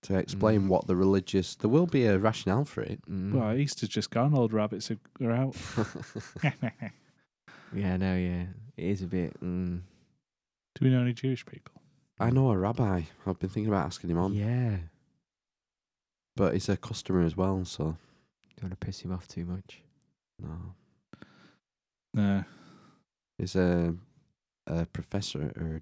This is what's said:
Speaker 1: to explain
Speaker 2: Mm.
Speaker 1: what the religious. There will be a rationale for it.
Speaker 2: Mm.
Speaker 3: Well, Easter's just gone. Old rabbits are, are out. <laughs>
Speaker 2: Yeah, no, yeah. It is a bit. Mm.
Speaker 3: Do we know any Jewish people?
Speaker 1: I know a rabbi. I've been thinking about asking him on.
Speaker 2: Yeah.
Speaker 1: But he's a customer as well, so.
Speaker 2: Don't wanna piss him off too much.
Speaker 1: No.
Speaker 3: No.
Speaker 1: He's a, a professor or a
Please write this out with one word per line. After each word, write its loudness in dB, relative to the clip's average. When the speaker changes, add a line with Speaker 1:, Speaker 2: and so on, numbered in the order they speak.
Speaker 1:
to 0
explain 2
Speaker 2:
Mm. 2
Speaker 1:
what 4
the 2
religious. 2
There 0
will 4
be 4
a 6
rationale 2
for -8
it. -8
Speaker 2:
Mm. -4
Speaker 3:
Well, 0
Easter's -2
just -4
gone. 2
Old 4
rabbits -2
are, -6
are 0
out. 0
<laughs> -6
Speaker 2:
Yeah, 0
no, 0
yeah. -2
It -8
is 0
a -6
bit. -2
Mm. -4
Speaker 3:
Do 2
we 8
know 4
any 2
Jewish -2
people? -20
Speaker 1:
I 4
know 6
a 4
rabbi. 2
I've -2
been -4
thinking 0
about 2
asking -6
him 2
on. 2
Speaker 2:
Yeah. 0
Speaker 1:
But 4
he's 0
a 2
customer 0
as 2
well, 0
so. -4
Speaker 2:
Don't -10
wanna -6
piss -10
him -6
off -8
too -8
much. -10
Speaker 1:
No. -12
Speaker 3:
No. 2
Speaker 1:
He's -2
a, 4
a -2
professor -6
or -4
a -8